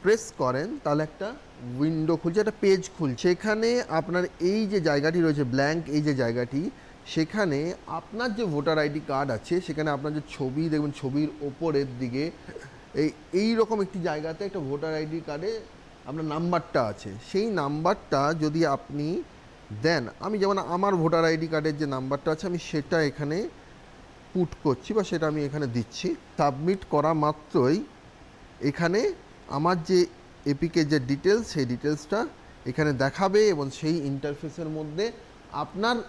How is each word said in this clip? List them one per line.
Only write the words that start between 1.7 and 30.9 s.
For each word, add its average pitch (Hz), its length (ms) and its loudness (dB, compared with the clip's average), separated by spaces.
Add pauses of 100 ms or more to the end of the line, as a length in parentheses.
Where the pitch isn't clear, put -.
উইন্ডো 156 380 2
খুলছে, 175 240 0
একটা 214 200 2
পেজ 190 380 4
খুলছে। 143 300 0
সেখানে 220 600 2
আপনার 165 360 0 (160)
এই 202 260 2
যে 196 140 0
জায়গাটি 156 400 2
রয়েছে, 147 240 4
ব্ল্যাঙ্ক 139 440 0
এই 151 140 2
যে 147 120 2
জায়গাটি, 123 560 0 (360)
সেখানে 160 680 0 (120)
আপনার 208 480 -6
যে 226 100 -4
ভোটার 156 340 0
আইডি 151 300 0
কার্ড 139 220 -2
আছে, 175 300 -2
সেখানে 156 300 -2
আপনার 147 240 -4
যে 151 60 -4 (100)
ছবি 143 380 -2
দেখবেন, 151 220 0
ছবির 143 380 -2 (120)
ওপরের 143 460 -2 (140)
দিকে 131 300 -4 (640)
এই, 151 160 2 (220)
এই 214 220 2
রকম 220 280 2
একটি 190 200 -4
জায়গাতে 160 420 -4
একটা 196 140 -6
ভোটার 147 360 -4
আইডি 156 320 -4
কার্ডে 185 340 -6 (460)
আপনার 156 180 -6
নাম্বারটা 160 580 0
আছে। 107 280 -4 (200)
সেই 214 200 0
নাম্বারটা 156 920 0
যদি 156 260 2
আপনি 147 560 -2 (600)
দেন, 151 240 2 (140)
আমি 208 180 -2
যেমন 196 200 2
আমার 180 380 2
ভোটার 165 280 4
আইডি 165 220 2
কার্ডের 156 300 0
যে 151 100 0
নাম্বারটা 139 460 -2
আছে, 156 140 -4
আমি 175 120 -2
সেটা 160 440 0
এখানে 151 460 -2 (840)
পুট 180 140 2 (160)
করছি 143 300 0
বা 208 100 2
সেটা 165 220 -2
আমি 151 180 0
এখানে 143 220 -2
দিচ্ছি। 120 480 -4 (220)
সাবমিট 156 540 2
করা 151 220 4
মাত্রই 151 720 2 (760)
এখানে 175 520 2 (360)
আমার 165 340 0
যে 180 240 4 (400)
এপিকে 160 380 2
যে 147 160 2